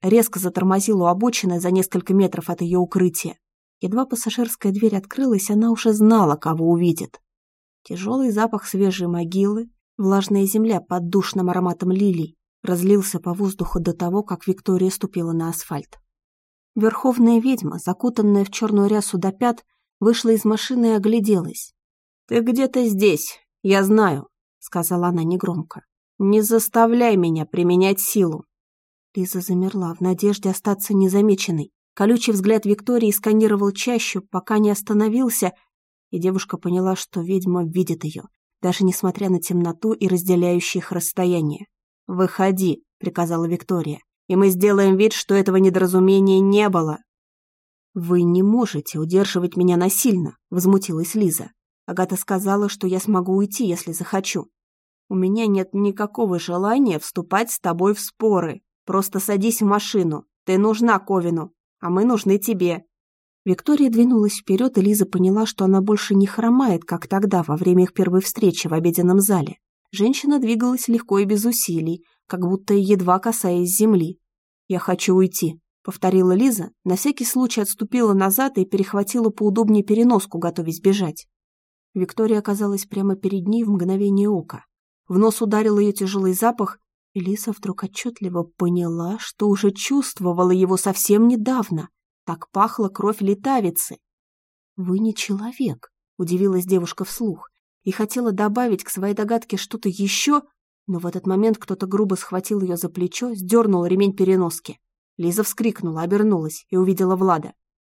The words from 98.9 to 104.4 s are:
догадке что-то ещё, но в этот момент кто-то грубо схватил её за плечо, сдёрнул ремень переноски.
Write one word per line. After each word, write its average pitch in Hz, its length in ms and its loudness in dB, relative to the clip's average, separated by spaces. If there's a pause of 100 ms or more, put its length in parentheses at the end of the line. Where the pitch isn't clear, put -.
догадке 214 440 -4
что-то 226 320 -6
ещё, 202 540 -2 (440)
но 180 120 -4
в 175 60 -8
этот 175 220 -6
момент 208 300 2
кто-то - 280 -8
грубо 196 300 0
схватил 190 460 -6
её 180 160 -4
за 170 120 -6
плечо, 185 460 -6
сдёрнул 190 500 2
ремень 190 300 2
переноски. 185 640 0 (380)